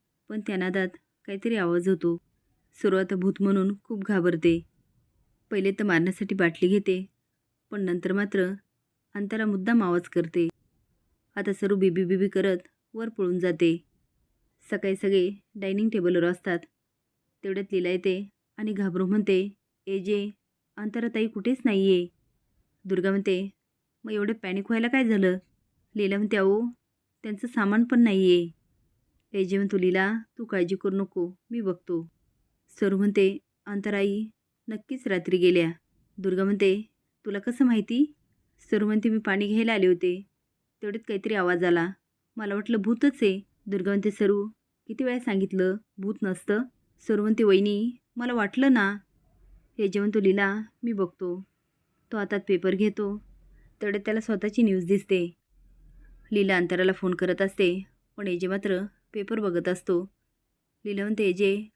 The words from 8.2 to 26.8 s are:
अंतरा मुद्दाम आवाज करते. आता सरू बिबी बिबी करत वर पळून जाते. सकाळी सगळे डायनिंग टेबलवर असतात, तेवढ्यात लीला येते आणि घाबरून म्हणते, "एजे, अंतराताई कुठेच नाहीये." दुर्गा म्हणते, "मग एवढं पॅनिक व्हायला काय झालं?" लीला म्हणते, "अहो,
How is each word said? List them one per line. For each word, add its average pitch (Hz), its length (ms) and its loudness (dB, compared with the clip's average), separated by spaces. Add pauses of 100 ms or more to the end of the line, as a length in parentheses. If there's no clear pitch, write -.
अंतरा 208 320 -4
मुद्दाम 208 380 2
आवाज 175 240 0
करते. 170 400 0 (880)
आता 202 180 -4
सरू 202 220 0
बिबी 185 300 2
बिबी 190 220 0
करत 185 300 0 (360)
वर 226 160 -8
पळून 185 300 -2
जाते. 170 380 2 (920)
सकाळी 196 240 -2
सगळे 190 340 2 (260)
डायनिंग 202 340 -2
टेबलवर 180 340 2
असतात, 175 360 -2 (840)
तेवढ्यात 196 300 -6
लीला 180 160 0
येते 185 400 -2 (280)
आणि 214 160 -4
घाबरून 190 360 -2
म्हणते, 202 400 2 (380)
"एजे, 202 420 -2 (480)
अंतराताई 226 500 -4
कुठेच 226 380 -2
नाहीये." 190 420 4 (800)
दुर्गा 185 240 0
म्हणते, 196 400 0 (540)
"मग 220 80 -10
एवढं 208 220 -2
पॅनिक 196 360 -6
व्हायला 226 180 0
काय 262 160 2
झालं?" 196 340 2 (580)
लीला 196 220 0
म्हणते, 208 200 0
"अहो, 196 240 2 (640)